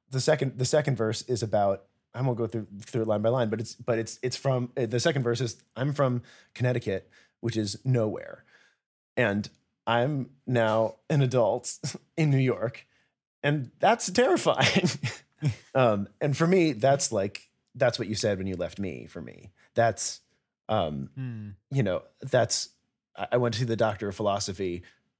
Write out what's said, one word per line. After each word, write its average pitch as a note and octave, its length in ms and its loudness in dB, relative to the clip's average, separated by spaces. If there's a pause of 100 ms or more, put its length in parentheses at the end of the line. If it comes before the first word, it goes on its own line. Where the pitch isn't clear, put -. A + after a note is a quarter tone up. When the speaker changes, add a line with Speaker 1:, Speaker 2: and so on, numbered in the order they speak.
(100)
Speaker 1:
the C3 100 -2
second, C3+ 380 0
the C3 60 0
second C#3+ 320 2
verse A2 260 -2
is B2 200 -2
about, G2+ 420 0 (300)
I A#2+ 80 -4
won't B2+ 160 0
go A#2 80 0
through, G#2+ 200 -6 (140)
through A#2 220 -4
it A2 60 -2
line G#2 120 2
by A2 80 2
line, A#2+ 220 2
but G#2+ 100 -2
it's, - 140 -10
but A2+ 240 -2
it's, A2+ 240 -6
it's B2+ 140 -4
from, B2+ 400 -2
uh, B2+ 100 0
the A#2 140 -2
second C3+ 240 0
verse A#2 180 0
is, A#2 200 -6 (140)
"I'm C#3+ 160 -2
from C3 300 0 (320)
Connecticut, B2 560 -2 (300)
which A2 180 -4
is G#2+ 260 -4
nowhere. A2 600 -2 (720)
And G#2 320 2 (380)
I'm B2 440 0 (160)
now A2+ 500 2 (140)
an D3+ 100 4
adult B2 560 0 (260)
<laughs> - 140 -20
in D#3 140 2
New C#3 80 4
York. A#2+ 480 -2 (560)
And C#3+ 360 -2
that's G#3+ 320 2
terrifying." F3+ 840 2
<laughs> - 40 -8 (760)
Um, A2 340 4 (140)
and D3 120 0
for E3 120 2
me, F3 260 4
that's C3+ 400 2
like, G2 380 -4 (240)
that's B2 240 0
what G#2 100 -6
you A2 60 -4
said G#2 240 0
when F#2+ 80 -6
you F#2+ 100 -4
left E2+ 220 -6
me, D2 280 -8
for - 140 -14
me. G1+ 300 -18 (240)
That's, - 460 2 (500)
um, D#2 440 -2
Speaker 2:
Hmm. A#2 340 -10 (220)
Speaker 1:
you C3+ 120 0
know, F#2 180 0 (220)
that's, - 480 0 (440)
I, G2 180 -8
I A#2+ 40 4
went A#2+ 160 0
to G#2 80 -4
see B2+ 60 0
the A2+ 100 0
doctor G#2+ 320 0
of F#2 80 -6
philosophy. G2 680 -2 (360)